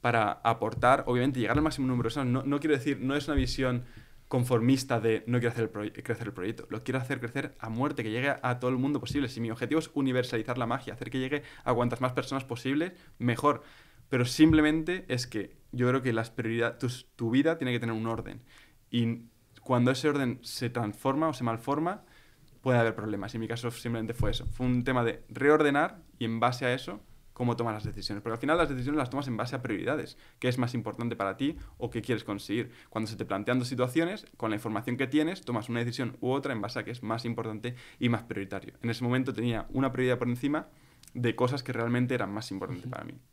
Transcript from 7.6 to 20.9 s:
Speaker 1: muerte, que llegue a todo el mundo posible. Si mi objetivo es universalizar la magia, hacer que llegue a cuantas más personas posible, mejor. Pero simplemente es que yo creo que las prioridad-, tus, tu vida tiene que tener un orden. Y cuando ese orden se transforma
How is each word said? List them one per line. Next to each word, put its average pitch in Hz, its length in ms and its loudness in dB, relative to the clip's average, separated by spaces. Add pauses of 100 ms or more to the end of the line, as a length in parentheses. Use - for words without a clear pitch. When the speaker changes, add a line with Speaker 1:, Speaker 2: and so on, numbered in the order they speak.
Speaker 1:
muerte, 117 340 -2
que 107 80 -2
llegue 127 280 0
a 123 200 -2
todo 127 100 0
el 127 80 0
mundo 135 220 0
posible. 135 300 -2
Si 113 120 -8
mi 117 80 -2
objetivo 131 300 0
es 156 160 -4
universalizar 127 640 0
la 120 80 0
magia, 113 260 -2
hacer - 160 -8
que 127 80 -4
llegue 131 240 -2 (220)
a 127 100 2
cuantas 120 280 2
más 127 120 2
personas 135 300 -2
posible, 139 500 -4 (240)
mejor. 123 460 2 (440)
Pero 123 180 2
simplemente 160 840 6
es 123 180 -2
que - 320 -6 (140)
yo 123 180 2
creo 127 140 2
que 127 100 0
las 113 160 0
prioridad-, 117 480 -2
tus, 123 380 -4
tu 113 160 -2
vida 151 260 4
tiene 131 160 -2
que 120 60 0
tener 117 160 -2
un 110 100 -4
orden. 113 360 -6 (500)
Y 117 320 0 (400)
cuando 123 260 4
ese 135 180 0
orden 143 360 0
se - 260 -6
transforma 131 600 -2